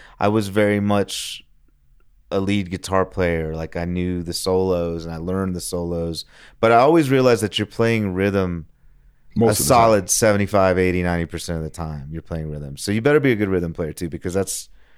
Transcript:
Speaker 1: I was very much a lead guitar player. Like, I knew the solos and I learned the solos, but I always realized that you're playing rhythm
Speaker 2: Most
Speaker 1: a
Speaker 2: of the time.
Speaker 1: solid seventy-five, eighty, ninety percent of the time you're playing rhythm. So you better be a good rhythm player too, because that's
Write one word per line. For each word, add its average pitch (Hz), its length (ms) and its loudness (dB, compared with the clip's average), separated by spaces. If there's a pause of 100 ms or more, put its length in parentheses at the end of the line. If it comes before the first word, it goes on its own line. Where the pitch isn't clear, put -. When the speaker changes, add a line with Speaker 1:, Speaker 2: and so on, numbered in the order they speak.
(180)
Speaker 1:
I 101 100 2
was 104 200 0
very 104 320 2
much 101 640 -2 (880)
a 98 80 0
lead 98 280 0
guitar 92 380 -2
player. 82 480 -2
Like, 82 220 -8
I 85 80 -4
knew 90 400 -4
the 82 80 -8
solos 87 720 0
and 82 100 -10
I 80 40 -10
learned 92 360 -4
the 87 60 -8
solos, 85 640 -6 (340)
but 113 140 4
I 117 60 8
always 147 300 6
realized 127 360 4
that 101 120 -4
you're 107 100 0
playing 113 460 0
rhythm 92 540 0 (720)
Speaker 2:
Most 110 100 4
Speaker 1:
a 110 40 6
Speaker 2:
of 104 80 0
the - 40 -2
time. - 60 -2
Speaker 1:
solid 113 420 4
seventy-five, 101 640 2
eighty, 90 280 2
ninety 87 220 -2
percent 82 320 -8
of 80 40 -6
the 78 80 -8
time 76 400 -10
you're 80 120 -10
playing 80 280 -8
rhythm. 73 260 -10
So - 140 -6
you 107 100 0
better 147 200 4
be 135 100 2
a 117 60 2
good 104 120 0
rhythm 90 240 0
player 80 200 -6
too, 87 160 -8
because 85 260 -8
that's - 340 -4 (300)